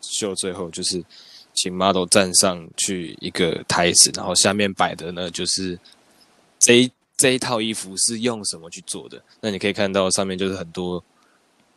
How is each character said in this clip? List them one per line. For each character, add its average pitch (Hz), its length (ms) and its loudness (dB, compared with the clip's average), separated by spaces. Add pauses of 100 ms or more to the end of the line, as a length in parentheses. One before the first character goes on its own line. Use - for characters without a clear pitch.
秀 - 320 -4
最 92 200 -6
后 90 180 -8
就 92 100 -10
是 87 220 -4 (500)
请 - 180 -2
model 92 340 2
站 92 280 4
上 87 320 2 (120)
去 90 420 -4
一 90 120 -8
个 - 360 0
台 87 240 2
子， - 240 6
然 98 100 -8
后 90 80 -2
下 98 200 4
面 101 200 0
摆 87 220 0
的 85 160 -10
呢 87 180 -6
就 90 160 -6
是 90 320 -4 (800)
这 120 220 8
一， 127 120 4 (260)
这 135 140 4
一 127 60 0
套 120 240 -2
衣 113 120 -2
服 95 240 -10
是 117 220 -2
用 113 260 -2
什 82 120 -8
么 82 120 -18
去 92 180 -16
做 82 220 -12
的。 62 120 -18 (200)
那 110 100 -2
你 95 80 -4
可 104 80 -2
以 101 60 0
看 98 180 0
到 95 180 2
上 98 160 0
面 95 120 -4
就 98 100 -2
是 95 80 -2
很 92 160 -8
多， 90 320 -6 (720)